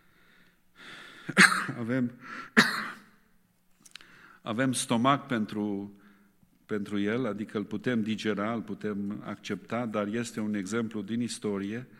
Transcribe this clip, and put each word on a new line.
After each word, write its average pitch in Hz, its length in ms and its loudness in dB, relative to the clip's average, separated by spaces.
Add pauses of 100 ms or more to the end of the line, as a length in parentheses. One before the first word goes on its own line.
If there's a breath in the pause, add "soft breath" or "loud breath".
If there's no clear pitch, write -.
(1300 loud breath)
<coughs> - 540 6
avem, 120 300 2 (420 loud breath)
<coughs> - 380 4 (1500 loud breath)
avem 123 320 0
stomac 131 540 4
pentru, 104 640 0 (720 loud breath)
pentru 101 340 -2
el, 113 260 2
adică 104 320 -4
îl 104 60 0
putem 110 380 0
digera, 104 520 0
îl 110 80 -2
putem 101 640 -4
accepta, 110 600 -4
dar 107 220 0
este 113 320 -2
un 107 140 0
exemplu 107 480 -2
din 117 200 -2
istorie. 107 640 -2 (120 loud breath)